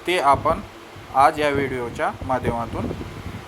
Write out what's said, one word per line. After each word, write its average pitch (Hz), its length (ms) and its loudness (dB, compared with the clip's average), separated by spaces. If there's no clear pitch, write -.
ते 180 140 2
आपण 143 400 4
आज 151 240 6
या 147 100 4
व्हिडिओच्या 135 600 -2
माध्यमातून 123 640 -2